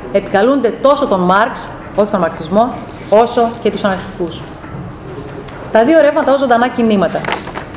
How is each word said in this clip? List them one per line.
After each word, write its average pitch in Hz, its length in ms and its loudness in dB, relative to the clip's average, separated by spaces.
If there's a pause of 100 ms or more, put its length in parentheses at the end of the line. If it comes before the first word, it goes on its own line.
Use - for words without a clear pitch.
(120)
επικαλούνται 214 600 2 (100)
τόσο 277 240 4
τον 202 140 0
Μάρξ, 196 480 2 (280)
όχι 208 140 2
τον 196 100 0
μαρξισμό, 175 520 0 (380)
όσο 233 400 4 (120)
και 208 80 2
τους 196 140 -2
αναρχικούς. 185 560 -4 (1300)
Τα 220 120 6
δύο 320 160 6
ρεύματα 285 320 4
ως 277 80 2
ζωντανά 240 280 2
κινήματα. 208 520 2 (560)